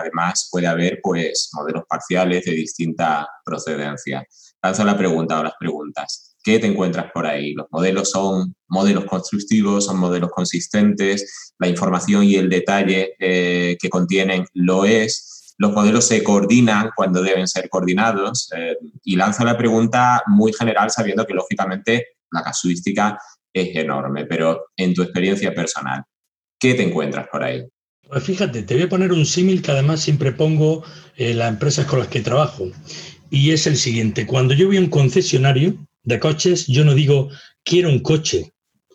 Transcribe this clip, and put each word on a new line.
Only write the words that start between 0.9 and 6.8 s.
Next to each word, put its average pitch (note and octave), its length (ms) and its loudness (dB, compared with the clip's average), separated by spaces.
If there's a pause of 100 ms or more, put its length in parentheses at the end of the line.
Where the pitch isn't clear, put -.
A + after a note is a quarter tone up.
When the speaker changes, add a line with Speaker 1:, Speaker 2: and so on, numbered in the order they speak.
Speaker 1:
pues, E2+ 500 -4
modelos D#2 340 -8
parciales F2+ 600 -2
de E2+ 60 -4
distinta D#2+ 760 -4 (160)
procedencia. C#2+ 840 -8 (360)
Lanzo F#2 220 0
la G2+ 120 2
pregunta E2 420 0
o D#2+ 40 -2
las D#2 180 -6
preguntas. D2+ 840 -8
¿Qué A2 160 4
te A2 80 0
encuentras F#2 460 -2